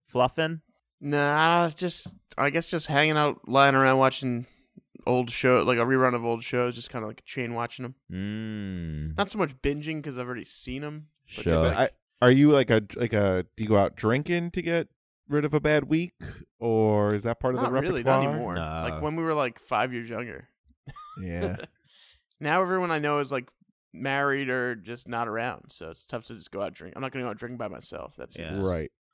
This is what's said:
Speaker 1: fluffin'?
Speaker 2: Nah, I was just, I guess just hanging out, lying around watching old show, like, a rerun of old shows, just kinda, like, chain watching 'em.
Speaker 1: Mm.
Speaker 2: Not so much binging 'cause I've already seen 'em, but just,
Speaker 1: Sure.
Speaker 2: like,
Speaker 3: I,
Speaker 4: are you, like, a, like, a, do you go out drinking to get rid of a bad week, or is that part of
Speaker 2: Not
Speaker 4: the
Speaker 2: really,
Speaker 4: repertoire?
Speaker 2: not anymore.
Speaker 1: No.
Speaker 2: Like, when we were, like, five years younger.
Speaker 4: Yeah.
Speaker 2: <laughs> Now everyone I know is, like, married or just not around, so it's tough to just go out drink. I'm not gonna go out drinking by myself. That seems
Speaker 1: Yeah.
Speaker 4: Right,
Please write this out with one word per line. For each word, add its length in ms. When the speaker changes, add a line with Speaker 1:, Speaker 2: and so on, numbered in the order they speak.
Speaker 1:
fluffin'? 560
Speaker 2:
Nah, 640
I 40
was 100
just, 400
I 100
guess 200
just 180
hanging 320
out, 280
lying 280
around 240
watching 480
old 240
show, 320
like, 140
a 60
rerun 320
of 100
old 180
shows, 320
just 140
kinda, 180
like, 200
chain 260
watching 320
'em. 100
Speaker 1:
Mm. 1080
Speaker 2:
Not 120
so 60
much 240
binging 420
'cause 140
I've 100
already 200
seen 360
'em, 260
but 80
just, 180
Speaker 1:
Sure. 20
Speaker 2:
like, 120
Speaker 3:
I, 140
Speaker 4:
are 100
you, 200
like, 200
a, 120
like, 160
a, 340
do 60
you 60
go 100
out 180
drinking 560
to 100
get 260
rid 160
of 100
a 60
bad 240
week, 300
or 560
is 80
that 160
part 160
of 80
Speaker 2:
Not 100
Speaker 4:
the 80
Speaker 2:
really, 220
Speaker 4:
repertoire? 220
Speaker 2:
not 100
anymore. 200
Speaker 1:
No. 60
Speaker 2:
Like, 140
when 120
we 80
were, 120
like, 260
five 320
years 160
younger. 400
Speaker 4:
Yeah. 400
Speaker 2:
<laughs> 60
Now 220
everyone 300
I 80
know 180
is, 140
like, 180
married 560
or 280
just 320
not 180
around, 440
so 200
it's 140
tough 220
to 100
just 160
go 100
out 100
drink. 220
I'm 80
not 80
gonna 140
go 60
out 60
drinking 220
by 80
myself. 500
That 160
seems 160
Speaker 1:
Yeah. 160
Speaker 4:
Right, 280